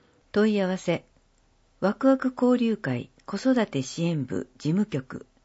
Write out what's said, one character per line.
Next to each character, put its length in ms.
問 220
い 80
合 60
わ 100
せ、 280
ワ 140
ク 140
ワ 100
ク 180
交 220
流 200
会 320
子 120
育 280
て 160
支 220
援 220
部 320
事 120
務 160
局、 420